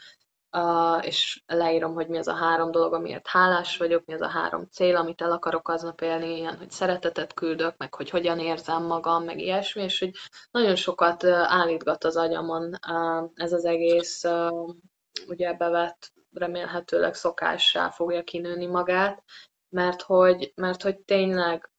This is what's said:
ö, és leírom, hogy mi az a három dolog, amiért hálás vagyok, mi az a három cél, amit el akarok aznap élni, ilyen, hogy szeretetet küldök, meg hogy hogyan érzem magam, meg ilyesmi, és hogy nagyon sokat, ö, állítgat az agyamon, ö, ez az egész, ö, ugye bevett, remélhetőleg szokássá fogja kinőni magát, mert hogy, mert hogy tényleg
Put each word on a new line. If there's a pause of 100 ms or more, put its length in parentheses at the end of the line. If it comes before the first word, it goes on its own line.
(520)
ö,
és
leírom,
hogy
mi
az
a
három
dolog,
amiért
hálás
vagyok,
mi
az
a
három
cél,
amit
el
akarok
aznap
élni,
ilyen,
hogy
szeretetet
küldök,
meg
hogy
hogyan
érzem
magam,
meg
ilyesmi,
és
hogy (400)
nagyon
sokat,
ö,
állítgat
az
agyamon, (160)
ö, (100)
ez
az
egész,
ö, (760)
ugye
bevett, (220)
remélhetőleg
szokássá
fogja
kinőni
magát, (460)
mert
hogy,
mert
hogy
tényleg